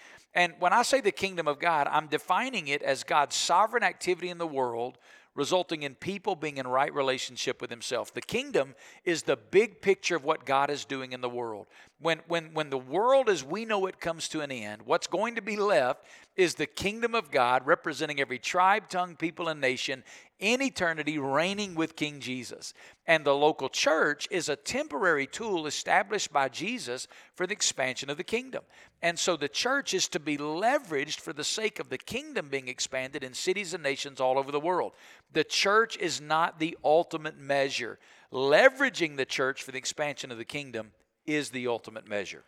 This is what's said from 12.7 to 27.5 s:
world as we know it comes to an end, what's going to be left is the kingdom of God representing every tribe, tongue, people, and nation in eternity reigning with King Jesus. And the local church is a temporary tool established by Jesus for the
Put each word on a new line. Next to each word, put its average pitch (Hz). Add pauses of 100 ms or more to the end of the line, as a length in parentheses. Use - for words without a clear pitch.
world 220
as 160
we 196
know 202
it -
comes 165
to 156
an 143
end, 107
what's 147
going 220
to 220
be 208
left 175 (300)
is 175
the 151
kingdom 226
of 165
God 127
representing 147
every 127
tribe, 190
tongue, 180
people, 165
and 156
nation 131 (380)
in 233
eternity 160
reigning 170
with 160
King 147
Jesus. 127 (320)
And 160
the 139
local 147
church 247
is 165
a 143
temporary 208
tool 185
established 196
by 139
Jesus 131 (300)
for 180
the 190